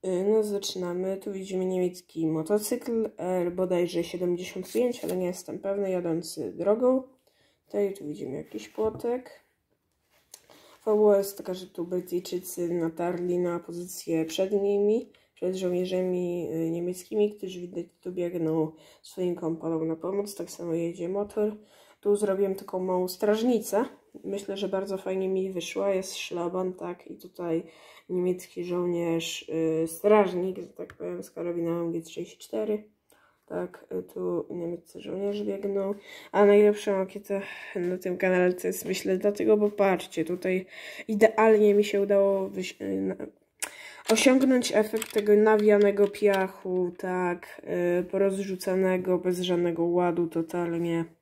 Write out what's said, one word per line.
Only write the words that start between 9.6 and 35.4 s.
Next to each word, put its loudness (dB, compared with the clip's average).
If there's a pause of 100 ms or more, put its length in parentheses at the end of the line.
Fabuła 6
jest -2
taka, -8
że -10
tu -8
Brytyjczycy -4
natarli -2
na -2
pozycję -4
przed -2
nimi, 2 (240)
przed -4
żołnierzami, -2
y, -2
niemieckimi, -2
którzy -10
widać -10 (160)
tu -8
biegną -2 (300)
swoim -4
kompanom -4
na -2
pomoc. -4
Tak -10
samo -8
jedzie -4
motor. -2 (460)
Tu 4
zrobiłem 0
taką -8
małą 0
strażnicę. 2 (380)
Myślę, -6
że -4
bardzo -4
fajnie -4
mi -2
wyszła. -2
Jest -4
szlaban, -4
tak, -12
i -16
tutaj -4 (460)
niemiecki -4
żołnierz, -2 (340)
y, -2
strażnik, 2
że -12
tak -14
powiem, -8
z -16
karabinem -4
G -4
trzydzieści -12
cztery. -4 (640)
Tak, -8 (140)
y, -8
tu -4
niemieccy -10
żołnierze -6